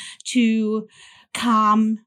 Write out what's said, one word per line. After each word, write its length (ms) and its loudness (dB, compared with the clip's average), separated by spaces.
to 600 0
calm 720 2